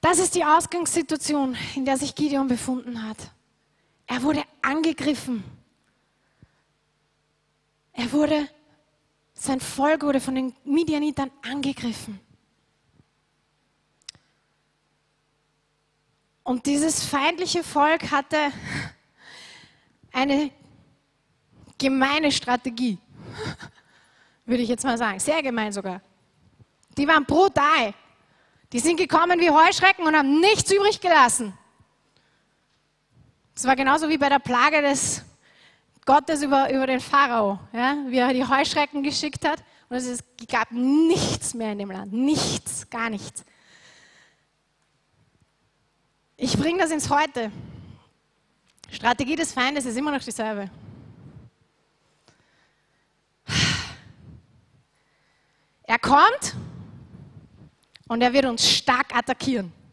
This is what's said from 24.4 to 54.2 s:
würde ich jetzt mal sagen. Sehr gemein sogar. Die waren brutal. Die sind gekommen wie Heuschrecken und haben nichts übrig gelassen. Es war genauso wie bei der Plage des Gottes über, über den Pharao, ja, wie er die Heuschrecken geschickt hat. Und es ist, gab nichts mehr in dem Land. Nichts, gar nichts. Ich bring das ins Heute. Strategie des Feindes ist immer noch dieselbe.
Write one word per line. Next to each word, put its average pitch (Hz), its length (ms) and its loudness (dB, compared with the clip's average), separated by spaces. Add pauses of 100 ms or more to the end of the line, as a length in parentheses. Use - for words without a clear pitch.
würde 240 180 0
ich 220 60 -4
jetzt 240 140 -2
mal 247 140 -2
sagen. 214 220 -4
Sehr 311 240 0
gemein 226 280 -4
sogar. 196 300 -8 (960)
Die 285 100 0
waren 302 180 4
brutal. 294 680 2 (800)
Die 240 80 -2
sind 320 180 2
gekommen 339 420 2
wie 339 100 4
Heuschrecken 370 560 6
und 311 100 4
haben 285 240 4
nichts 392 320 4
übrig 403 300 2
gelassen. 247 560 4 (2000)
Es - 100 -6
war 262 100 4
genauso 277 340 2
wie 311 80 2
bei 277 120 2
der 277 100 4
Plage 269 420 2
des 277 420 0 (840)
Gottes 294 380 4
über, 269 280 2
über 262 160 0
den 254 140 0
Pharao, 233 580 2 (140)
ja, 254 240 0 (100)
wie 254 100 -2
er 254 160 4
die 254 120 0
Heuschrecken 285 580 0
geschickt 294 420 -4
hat. 311 180 -4 (260)
Und 247 80 -6
es 254 80 -6
ist, 247 180 -8 (240)
gab 226 240 -2
nichts 285 800 0
mehr 226 180 -6
in 202 80 -8
dem 196 120 -8
Land. 190 220 -10
Nichts, - 760 -2
gar 233 200 -6
nichts. - 340 -10 (3000)
Ich 254 200 -2
bring 330 200 0
das 330 140 0
ins 302 180 -4
Heute. 285 420 -2 (1400)
Strategie 247 440 -2
des 320 160 -4
Feindes 262 340 -2
ist 233 120 -4
immer 294 140 -2
noch 277 120 -4
dieselbe. 214 460 -6 (4000)